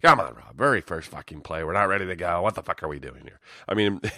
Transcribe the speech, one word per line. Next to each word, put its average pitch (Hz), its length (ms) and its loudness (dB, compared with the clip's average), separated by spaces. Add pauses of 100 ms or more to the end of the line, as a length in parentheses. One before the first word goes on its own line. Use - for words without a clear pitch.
Come 151 180 8
on, 67 140 -4
Rob, - 220 -20
very 123 240 4
first 80 280 -8
fucking 76 320 -14
play, 80 240 -6
we're 80 80 -4
not 101 160 4
ready 98 180 0
to 92 80 -6
go. 87 280 -2
What 107 120 0
the - 80 -8
fuck - 220 -6
are 80 40 -4
we 71 120 -8
doing 65 220 -14
here?" - 180 -20 (280)
I 98 60 0
mean, 101 260 2 (160)